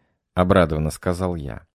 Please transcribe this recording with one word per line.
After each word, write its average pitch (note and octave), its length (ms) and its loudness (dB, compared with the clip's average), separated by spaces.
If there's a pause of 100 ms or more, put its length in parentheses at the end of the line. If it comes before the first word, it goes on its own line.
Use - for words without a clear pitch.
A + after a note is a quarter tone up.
(360)
обрадованно E2+ 560 2
сказал F2+ 440 -4
я. C#2 300 -12 (140)